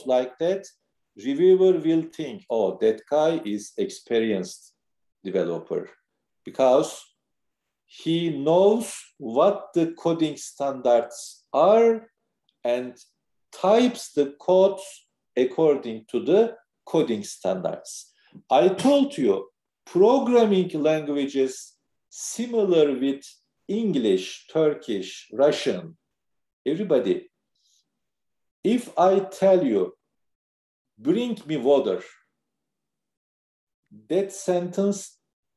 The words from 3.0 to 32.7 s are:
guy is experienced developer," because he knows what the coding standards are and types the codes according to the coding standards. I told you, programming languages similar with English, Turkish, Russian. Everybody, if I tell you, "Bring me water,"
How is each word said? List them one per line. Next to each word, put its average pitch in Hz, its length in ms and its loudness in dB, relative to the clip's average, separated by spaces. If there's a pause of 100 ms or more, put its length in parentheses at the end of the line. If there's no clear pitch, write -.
guy 156 360 0
is 104 320 -8
experienced 107 960 -4 (500)
developer," 85 640 -4 (540)
because 131 580 0 (840)
he 170 440 -4
knows 180 640 2 (240)
what 147 560 -2
the 165 200 0
coding 160 440 -4
standards - 1160 -4
are 226 560 2 (540)
and 123 340 -4 (540)
types 233 640 0
the 143 260 -2
codes 190 680 0 (280)
according 127 760 0
to 120 120 -4
the 208 340 2 (280)
coding 117 380 -2
standards. - 920 -8 (360)
I 156 200 4
told 277 480 2
you, 101 320 -2 (360)
programming 220 840 4
languages 143 1080 -2 (320)
similar 185 880 0
with 139 240 -4 (440)
English, 139 800 -2
Turkish, 143 840 -4
Russian. 107 680 -2 (680)
Everybody, 147 680 -2 (1300)
if 233 200 0 (140)
I 190 220 4 (220)
tell 190 240 4
you, 98 320 -2 (1000)
"Bring 208 480 -2
me 151 120 -6
water," 123 460 0 (2000)